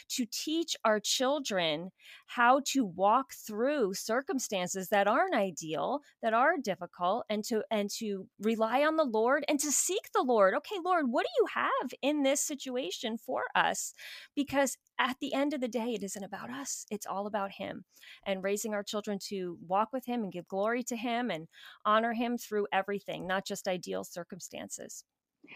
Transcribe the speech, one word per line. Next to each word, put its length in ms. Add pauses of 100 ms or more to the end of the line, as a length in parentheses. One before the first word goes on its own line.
to 200
teach 540
our 160
children 920 (340)
how 400
to 180
walk 500
through 600
circumstances 960
that 180
aren't 260
ideal, 680 (200)
that 120
are 240
difficult, 720
and 160
to, 260
and 200
to 360 (120)
rely 440
on 140
the 80
Lord 420
and 140
to 100
seek 400
the 120
Lord. 320
"Okay, 280
Lord, 260
what 160
do 140
you 140
have 480
in 220
this 180
situation 760
for 280 (100)
us?" 380 (420)
Because 420 (220)
at 220
the 120
end 200
of 80
the 80
day, 240
it 100
isn't 200
about 260
us. 420
It's 160
all 200
about 260
him 320 (400)
and 180
raising 300
our 100
children 360
to 460
walk 280
with 120
him 180
and 80
give 160
glory 360
to 140
him 320
and 180 (380)
honor 280
him 240
through 340
everything, 560
not 180
just 220
ideal 360
circumstances. 1040 (500)